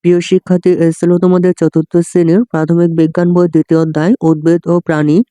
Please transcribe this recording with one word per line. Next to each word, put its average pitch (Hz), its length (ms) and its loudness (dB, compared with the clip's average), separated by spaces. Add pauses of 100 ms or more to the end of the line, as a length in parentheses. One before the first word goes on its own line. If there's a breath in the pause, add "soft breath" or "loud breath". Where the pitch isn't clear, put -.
প্রিয় 175 140 2 (100)
শিক্ষার্থী, 180 420 0 (140)
এই 165 100 2
ছিল 175 240 -2
তোমাদের 180 400 2
চতুর্থ 160 340 -2 (140)
শ্রেণীর 175 340 0 (100)
প্রাথমিক 170 460 0
বিজ্ঞান 160 360 0
বই 175 160 2
দ্বিতীয় 160 320 0
অধ্যায় 160 320 -2 (100)
উদ্ভিদ 160 440 0
ও 170 80 0 (100)
প্রাণী 151 320 0 (140)